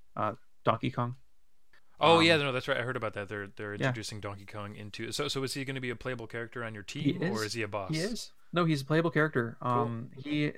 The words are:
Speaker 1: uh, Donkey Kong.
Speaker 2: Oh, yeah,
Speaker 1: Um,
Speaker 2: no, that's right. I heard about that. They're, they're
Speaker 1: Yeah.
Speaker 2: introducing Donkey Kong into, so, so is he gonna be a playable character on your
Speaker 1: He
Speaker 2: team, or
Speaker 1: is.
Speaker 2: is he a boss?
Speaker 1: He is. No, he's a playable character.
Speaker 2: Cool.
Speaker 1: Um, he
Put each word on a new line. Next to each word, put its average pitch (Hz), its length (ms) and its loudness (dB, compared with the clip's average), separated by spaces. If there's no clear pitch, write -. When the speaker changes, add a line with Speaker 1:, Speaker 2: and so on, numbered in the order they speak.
Speaker 1:
uh, 107 180 0
Donkey 120 260 4
Kong. 123 260 -2
Speaker 2:
Oh, 165 220 10
yeah, 165 140 10
Speaker 1:
Um, 156 60 6
Speaker 2:
no, 143 120 2
that's 127 140 -2
right. 135 120 2
I 123 40 0
heard 127 140 -2
about 113 180 -2
that. 101 140 -4
They're, 101 200 -4
they're 104 260 -8
Speaker 1:
Yeah. 135 140 2
Speaker 2:
introducing 113 320 -4
Donkey 101 260 -8
Kong 104 280 -10
into, 107 380 -8
so, 147 160 -2
so 139 140 -2
is 131 120 -4
he 139 120 -4
gonna 135 160 -6
be 123 80 -4
a 117 60 -4
playable 120 300 -6
character 117 380 -8
on 110 100 -6
your 104 140 -10
Speaker 1:
He 143 240 2
Speaker 2:
team, - 100 -4
or 170 140 0
Speaker 1:
is. 110 120 -2
Speaker 2:
is 104 60 -6
he 117 80 -2
a 104 60 -2
boss? 101 260 -4
Speaker 1:
He 156 60 0
is. 208 320 -4
No, 175 100 2
he's 156 180 2
a 131 40 -10
playable 165 240 2
character. 143 520 2
Speaker 2:
Cool. 123 80 0
Speaker 1:
Um, 120 460 0
he 147 400 0